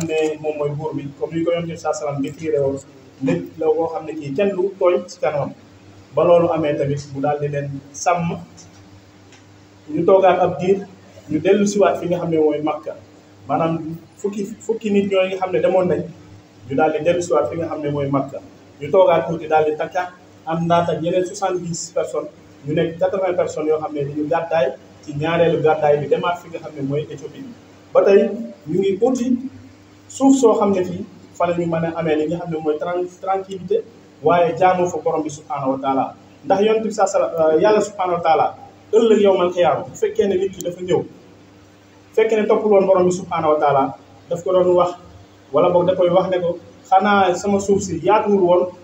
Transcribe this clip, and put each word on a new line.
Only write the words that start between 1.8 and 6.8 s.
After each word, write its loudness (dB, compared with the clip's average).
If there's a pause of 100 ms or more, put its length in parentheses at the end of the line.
salaam -6
décrire -4
woon, -2 (460)
nit 0 (160)
la -4
koo 2
xam -8
ne -10
kii -8
kenn 0
du -2 (100)
tooñ 2
ci -20
kanamam. -4 (640)
Ba 2
loolu 6
amee -2
tamit, -2 (120)